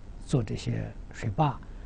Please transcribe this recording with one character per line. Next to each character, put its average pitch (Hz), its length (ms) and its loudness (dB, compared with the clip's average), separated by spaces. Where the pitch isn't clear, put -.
做 131 180 6
这 117 120 -2
些 113 300 0
水 110 180 -2
坝 143 280 4